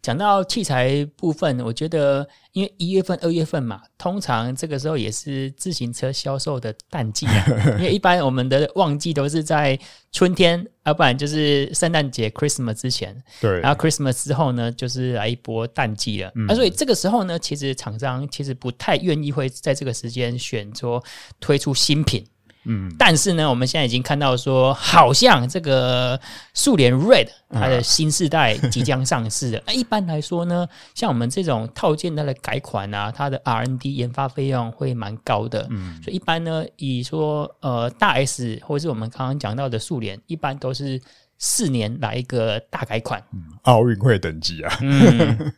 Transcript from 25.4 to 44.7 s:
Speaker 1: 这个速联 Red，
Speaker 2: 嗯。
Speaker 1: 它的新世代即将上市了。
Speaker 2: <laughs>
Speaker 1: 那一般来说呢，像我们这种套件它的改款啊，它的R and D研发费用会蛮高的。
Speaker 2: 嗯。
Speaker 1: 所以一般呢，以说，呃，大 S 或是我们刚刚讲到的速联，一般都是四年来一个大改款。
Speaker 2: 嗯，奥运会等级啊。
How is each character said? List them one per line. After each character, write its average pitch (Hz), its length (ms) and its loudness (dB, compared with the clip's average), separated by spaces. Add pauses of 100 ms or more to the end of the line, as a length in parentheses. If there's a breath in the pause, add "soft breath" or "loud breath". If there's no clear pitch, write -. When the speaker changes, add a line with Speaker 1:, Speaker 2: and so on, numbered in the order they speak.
Speaker 1:
这 180 140 -4
个 127 580 0 (340 loud breath)
速 277 220 4
联 123 180 8
Red， 175 340 6 (220)
Speaker 2:
嗯。 113 120 0
Speaker 1:
它 131 60 2
的 123 140 2
新 156 300 2
世 160 160 0
代 139 300 4 (120)
即 117 120 -2
将 131 240 0
上 117 240 0
市 123 220 -4
了。 110 120 -4
Speaker 2:
<laughs> - 40 -12
Speaker 1:
那 220 60 -4
一 254 100 0
般 214 220 -2
来 160 140 -4
说 170 260 -4
呢， 175 220 -2 (280 loud breath)
像 - 140 -2
我 143 40 0
们 117 160 0
这 190 140 -4
种 117 300 -2
套 156 220 0
件 160 200 -6
它 151 80 -2
的 139 120 -4
改 110 240 -4
款 101 340 -6
啊， 104 180 -4
它 143 180 -4
的 131 140 -4
R 117 220 0
and 131 120 -4
D 139 180 -6
研 123 140 -4
发 135 180 -4
费 135 200 -4
用 120 240 -2
会 135 220 -6
蛮 110 240 -8
高 110 300 -2
的。 110 220 -6
Speaker 2:
嗯。 92 340 -8
Speaker 1:
所 - 80 -8
以 185 40 -6
一 185 40 -2
般 165 240 -2
呢， 160 200 -4 (140)
以 127 260 -4
说， 151 460 -4 (120)
呃， 120 300 -2
大 196 200 2
S 123 540 -2
或 147 120 -4
是 160 120 -4
我 135 40 -4
们 110 160 -6
刚 131 180 -6
刚 139 100 -4
讲 107 180 -6
到 139 140 -4
的 117 100 -4
速 135 200 -6
联， 104 280 -8
一 170 80 -8
般 139 220 -6
都 131 160 -6
是 131 280 -6 (360 soft breath)
四 - 300 -2
年 117 340 -2
来 107 140 -4
一 127 80 -4
个 113 360 -2 (100)
大 - 160 -6
改 113 140 -4
款。 110 220 -8 (120)
Speaker 2:
嗯， 90 100 -12 (200)
奥 123 260 8
运 107 100 0
会 117 180 4
等 80 220 -4
级 80 240 -6
啊。 - 180 -4